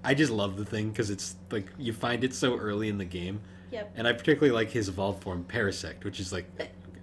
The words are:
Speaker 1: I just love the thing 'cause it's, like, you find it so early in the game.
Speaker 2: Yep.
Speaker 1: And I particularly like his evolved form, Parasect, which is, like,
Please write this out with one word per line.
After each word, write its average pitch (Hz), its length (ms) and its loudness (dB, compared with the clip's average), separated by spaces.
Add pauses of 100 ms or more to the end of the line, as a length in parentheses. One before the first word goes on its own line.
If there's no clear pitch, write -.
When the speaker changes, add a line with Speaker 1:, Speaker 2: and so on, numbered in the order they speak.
Speaker 1:
I 131 120 4
just 143 160 4
love 101 260 0
the 104 80 -4
thing 107 280 -2
'cause 110 160 0
it's, - 260 -6 (160)
like, 107 260 -4
you 120 160 -4
find 120 300 0
it 131 100 2
so 123 240 2
early 107 320 0
in 101 80 0
the 95 80 -2
game. 90 360 -4 (300)
Speaker 2:
Yep. 214 240 -8
Speaker 1:
And 113 120 2
I 120 60 6
particularly 143 380 6
like 113 200 4
his 110 180 0
evolved 98 340 0
form, 90 240 -4
Parasect, 98 580 -2
which 98 160 -6
is, 90 120 -6
like, 90 120 -4 (580)